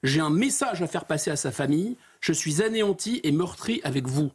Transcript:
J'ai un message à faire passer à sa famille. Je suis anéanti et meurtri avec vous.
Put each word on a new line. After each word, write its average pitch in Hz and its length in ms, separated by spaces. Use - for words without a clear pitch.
J'ai 139 160
un 160 100
message 226 500
à 175 60
faire 170 200
passer 156 260
à 147 40
sa 143 140
famille. 151 460
Je - 120
suis 156 300
anéanti 220 640
et 147 80
meurtri 180 500
avec 131 240
vous. 139 280